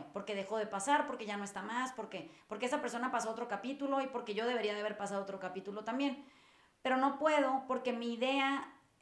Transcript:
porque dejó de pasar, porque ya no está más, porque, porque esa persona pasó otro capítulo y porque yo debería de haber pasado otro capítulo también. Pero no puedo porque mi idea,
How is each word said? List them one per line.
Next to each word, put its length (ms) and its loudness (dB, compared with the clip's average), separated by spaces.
porque 240 -4
dejó 220 -2
de 100 0
pasar, 400 4
porque 180 -6
ya 120 -2
no 80 -4
está 160 -6
más, 320 -2
porque, 360 -8
porque 180 -2
esa 160 2
persona 300 -2
pasó 180 0
otro 180 -4
capítulo 540 0
y 60 -2
porque 260 -4
yo 140 0
debería 260 2
de 80 -2
haber 160 -2
pasado 240 -2
otro 180 -6
capítulo 460 -6
también. 400 0
Pero 160 4
no 220 4
puedo 480 4
porque 260 0
mi 200 -2
idea, 600 2